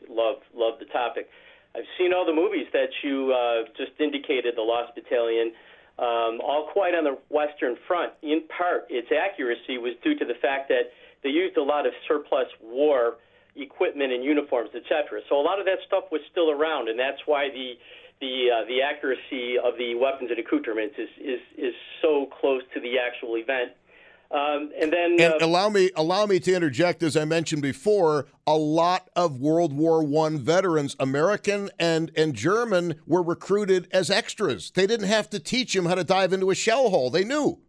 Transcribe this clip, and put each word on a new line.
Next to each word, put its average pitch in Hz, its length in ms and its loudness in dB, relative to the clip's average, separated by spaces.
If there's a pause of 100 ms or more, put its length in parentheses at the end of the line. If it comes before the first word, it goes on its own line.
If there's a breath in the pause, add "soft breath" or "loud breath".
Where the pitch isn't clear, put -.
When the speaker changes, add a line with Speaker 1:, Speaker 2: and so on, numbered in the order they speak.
Speaker 1:
love, 113 280 -2 (180)
love 113 240 -2
the - 80 -18
topic. 120 420 -6 (480 soft breath)
I've 117 80 -8 (140)
seen 180 160 2
all 180 100 2
the 165 80 2
movies 165 400 0
that 135 160 2 (140)
you, 135 320 0
uh, 117 420 0
just 135 240 -8
indicated, 139 560 -2
The 113 60 -2
Lost 117 320 -2
Battalion. 117 580 0 (440 loud breath)
Um, 117 440 -2
All 151 320 -2
Quiet 180 220 2
on 165 100 2
the 135 140 -2 (100)
Western 147 480 -2 (100)
Front, 170 360 -2
in 156 260 0
part, 175 400 -2
its 120 240 -4
accuracy 139 680 -2
was 120 140 -4 (100)
due 151 140 0
to 147 80 -4
the 117 100 -4
fact 135 360 -2
that 123 200 0 (320 loud breath)
they 139 60 -2
used 165 280 0
a 156 60 4
lot 143 240 0
of 120 60 -2 (160)
surplus 147 400 0 (120)
war 120 580 2 (360 soft breath)
equipment 143 580 -2
and 123 120 -2
uniforms, 139 500 0
et - 140 -12
cetera. 147 400 -2
So 147 80 2
a 143 80 2
lot 190 160 0
of 180 60 -6
that 190 200 2
stuff 190 240 -2
was 151 120 -4 (100)
still 165 180 2
around, 143 380 0
and 113 100 -2
that's 135 280 -2
why 143 240 2
the, 127 240 -10 (460 loud breath)
the, 127 300 0
uh, 117 160 2
the 127 160 0
accuracy 131 760 -4
of 117 220 0
the 120 160 -4
weapons 131 360 -2
and 120 100 -4
accoutrements 110 580 -4
is, 113 120 -8 (100)
is, - 200 -6 (160)
is 120 180 -4 (280)
so 147 240 2 (140)
close 135 220 2 (120)
to 143 60 -8
the 123 180 -2
actual 120 380 -4
event. 123 340 -2 (600 soft breath)
Um, 147 500 -2
and 156 120 0
then, 175 280 2
Speaker 2:
And 165 140 6
Speaker 1:
uh, 160 120 2
Speaker 2:
allow 175 220 2
me, 196 260 4
allow 185 320 0
me 190 140 2
to 180 120 0
interject, 170 520 0
as 156 120 0
I 156 80 2
mentioned 156 380 -2
before, 151 640 2 (220 soft breath)
a 156 80 4
lot 165 580 2
of 165 240 0
World 156 340 2
War 160 300 4
One 156 360 2
veterans, 156 600 2
American 190 800 0
and, 165 380 2
and 156 180 2
German, 175 600 0 (100)
were 180 160 4
recruited 185 720 0
as 185 180 2
extras. 190 600 -2
They 190 160 4
didn't 214 180 0
have 208 240 0
to 208 80 -6
teach 233 380 -2
'em 185 80 2
how 170 100 2
to 180 100 0
dive 185 280 2
into 190 180 2
a 185 40 2
shell 233 340 2
hole. 143 220 2
They 160 120 2
knew. 247 460 0